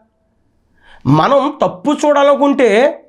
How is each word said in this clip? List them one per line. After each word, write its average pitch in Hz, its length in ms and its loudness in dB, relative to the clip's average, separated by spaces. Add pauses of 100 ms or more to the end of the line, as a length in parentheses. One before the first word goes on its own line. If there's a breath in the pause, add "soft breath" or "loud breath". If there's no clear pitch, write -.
(1040 soft breath)
మనం 240 560 0
తప్పు 190 300 -4 (140)
చూడాలనుకుంటే 277 1040 0